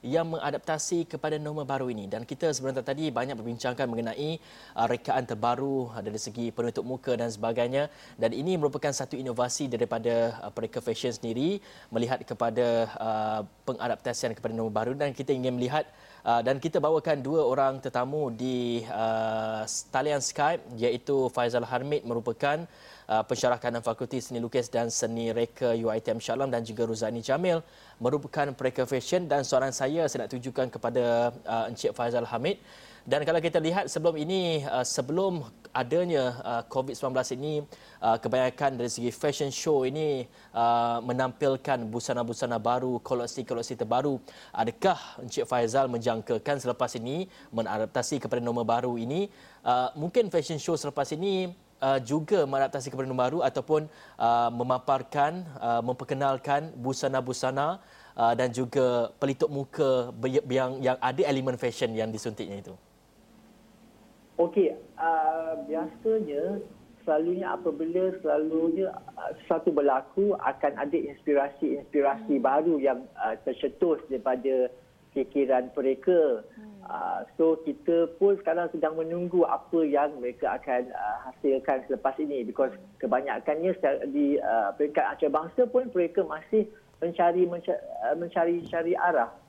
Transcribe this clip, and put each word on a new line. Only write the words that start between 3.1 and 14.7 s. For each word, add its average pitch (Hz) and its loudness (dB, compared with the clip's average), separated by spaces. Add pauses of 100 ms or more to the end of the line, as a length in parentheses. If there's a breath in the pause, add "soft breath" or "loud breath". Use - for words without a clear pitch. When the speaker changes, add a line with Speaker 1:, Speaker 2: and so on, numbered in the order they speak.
Speaker 1:
banyak 127 -2
berbincangkan 120 -2
mengenai, 117 -4 (320 loud breath)
uh, 113 0
rekaan 123 0
terbaru 120 -2
dari 107 -6
segi 117 -6
penutup 117 -4
muka 131 -4
dan 117 -2
sebagainya. 120 -2 (240 loud breath)
Dan 113 2
ini 165 0
merupakan 147 0
satu 135 -4
inovasi 123 -2
daripada, 117 2
uh, - -10
Pereka 113 -6
Fashion 120 -2
sendiri 131 -2 (320 loud breath)
melihat 117 0
kepada, 117 2
uh, 107 -2 (280)
pengadaptasian 120 -2
kepada 113 -6
norma 113 -2